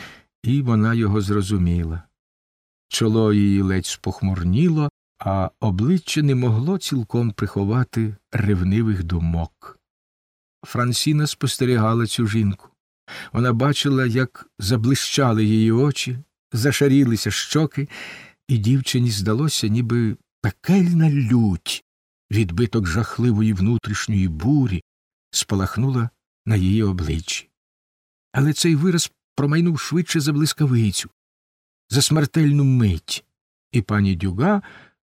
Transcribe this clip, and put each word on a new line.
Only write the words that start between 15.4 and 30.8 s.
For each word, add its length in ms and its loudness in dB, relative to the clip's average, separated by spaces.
її 280 4
очі, 460 -2
зашарілися 800 2
щоки, 580 -2
і 100 2
дівчині 520 0
здалося, 580 -2
ніби 480 0
пекельна 680 2
лють, 760 0
відбиток 560 0
жахливої 680 0
внутрішньої 760 -2
бурі, 540 0
спалахнула 800 -2
на 100 2
її 260 2
обличчі. 680 -4
Але 200 2
цей 220 2
вираз 380 0
промайнув 460 0
швидше 400 -2
за 120 0
блискавицю, 800 0